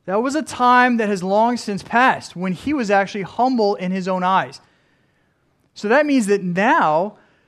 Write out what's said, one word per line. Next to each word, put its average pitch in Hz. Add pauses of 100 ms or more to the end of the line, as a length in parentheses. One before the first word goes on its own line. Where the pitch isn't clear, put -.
That 196
was 269
a 302
time 247
that 214
has 190
long 220
since 202
passed, 226
when 185
he 262
was 240
actually 196
humble 233
in 180
his 185
own 185
eyes. 180 (1120)
So 208
that 294
means 269
that 202
now, 190 (300)